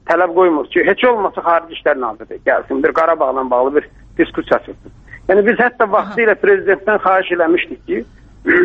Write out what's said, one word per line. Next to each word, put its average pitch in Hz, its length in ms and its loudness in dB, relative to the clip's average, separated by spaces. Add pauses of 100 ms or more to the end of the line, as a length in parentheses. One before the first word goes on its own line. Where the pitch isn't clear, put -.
tələb 170 280 2
qoymur 170 340 2
ki, 175 160 0
heç 196 200 0
olmasa 208 380 0
Xarici 165 320 -2
İşlər 147 240 -2
Naziri 110 420 -10
gəlsin, 135 420 -2
bir 151 120 0
Qarabağla 156 500 0
bağlı 127 300 0
bir 147 140 -2 (240)
diskussiya - 460 -2
açılsın. - 340 -16 (320)
Yəni, 202 180 2
biz 208 160 2
hətta 240 300 0
vaxtilə 202 480 0
prezidentdən 196 640 0
xahiş 185 320 0
eləmişdik 170 500 -2
ki, 214 220 -6 (320)
<clears throat> - 140 -6 (140)